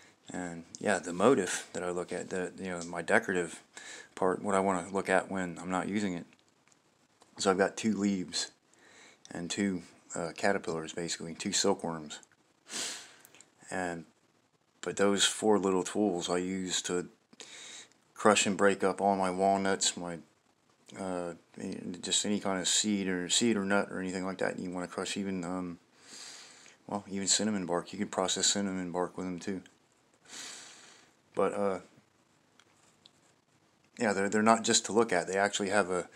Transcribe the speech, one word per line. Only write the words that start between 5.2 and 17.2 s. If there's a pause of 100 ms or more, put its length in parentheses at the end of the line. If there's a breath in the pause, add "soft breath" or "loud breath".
when
I'm
not
using
it. (1120)
So
I've
got
two
leaves (800 loud breath)
and
two, (320)
uh,
caterpillars,
basically,
two
silkworms. (1500 loud breath)
And, (760)
but
those
four
little
tools
I
use
to (1080 loud breath)